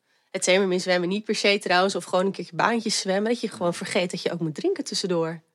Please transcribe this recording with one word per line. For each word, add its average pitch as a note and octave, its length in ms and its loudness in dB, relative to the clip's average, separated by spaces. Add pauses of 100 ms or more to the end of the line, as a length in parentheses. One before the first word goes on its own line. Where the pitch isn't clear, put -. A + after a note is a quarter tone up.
(300)
het F#3 140 -4
zeemermin F#3 360 4
zwemmen F3+ 280 2
niet G#3 160 -2
per A3 100 -2
se G#3 240 2
trouwens, F#3+ 360 2
of F3+ 100 -4
gewoon F#3 220 2
een F#3+ 60 0
keertje E3+ 240 -12
baantjes A3 440 2
zwemmen, G3+ 300 0
dat A#3+ 100 -2
je A3+ 80 -4
gewoon F3 260 -2
vergeet F3+ 360 -2
dat F3+ 120 -6
je - 100 -4
ook E3+ 80 -6
moet D#3 140 -2
drinken F#4 300 -2
tussendoor. E3 560 -2 (140)